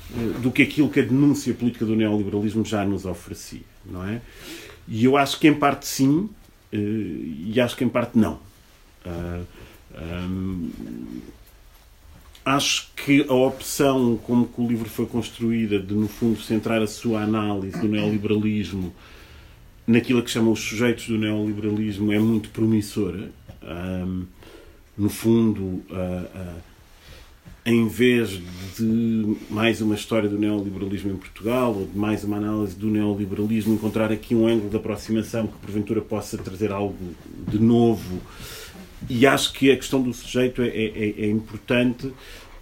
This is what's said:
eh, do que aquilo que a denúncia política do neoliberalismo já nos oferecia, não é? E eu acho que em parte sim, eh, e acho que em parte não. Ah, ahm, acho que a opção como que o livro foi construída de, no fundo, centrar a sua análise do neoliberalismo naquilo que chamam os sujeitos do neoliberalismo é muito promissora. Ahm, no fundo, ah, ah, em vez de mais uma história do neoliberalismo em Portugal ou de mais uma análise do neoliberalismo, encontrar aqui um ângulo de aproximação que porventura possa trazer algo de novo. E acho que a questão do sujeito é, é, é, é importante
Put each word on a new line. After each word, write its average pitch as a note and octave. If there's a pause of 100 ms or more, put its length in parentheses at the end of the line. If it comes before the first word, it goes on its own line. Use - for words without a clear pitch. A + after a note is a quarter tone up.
(160)
eh, A2+
do B2
que C#3+
aquilo C#3
que -
a C3
denúncia B2+
política A#2+
do A2
neoliberalismo G#2
já G2+
nos F#2+
oferecia, - (200)
não F#2+
é? A#2 (680)
E A2+
eu C3
acho C#3
que D#3+
em C#3+
parte C#3+
sim, D3 (420)
eh, A2
e F#2+
acho A#2+
que -
em A#2+
parte -
não. F2+ (680)
Ah, F2 (540)
ahm, F2+ (1800)
acho -
que C#3
a C3
opção C3
como A#2+
que -
o A#2+
livro A2+
foi A2+
construída A2+
de, F#2+
no G#2+
fundo, A2
centrar A2+
a G#2+
sua A2
análise G#2
do G#2+
neoliberalismo G#2 (920)
naquilo A#2+
que -
chamam A2+
os G#2+
sujeitos A#2
do A2+
neoliberalismo G#2+
é G#2
muito A2
promissora. G#2+ (320)
Ahm, F#2 (720)
no G2+
fundo, G#2
ah, F2+ (100)
ah, F2 (960)
em A#2
vez G#2+ (360)
de A2 (120)
mais G#2+
uma G#2+
história G#2
do G#2
neoliberalismo G2+
em F#2+
Portugal A#2
ou F#2+
de F2
mais G#2
uma G#2
análise G#2
do G#2
neoliberalismo, G#2
encontrar G#2+
aqui A2
um A2+
ângulo A2
de G#2+
aproximação G#2+
que F#2+
porventura G#2
possa G#2
trazer F#2+
algo G2 (500)
de G#2
novo. A2+ (880)
E B2+
acho C3+
que C3+
a B2+
questão C3
do B2
sujeito B2+
é, A#2+
é, A2
é, G#2
é G#2
importante A#2+ (500)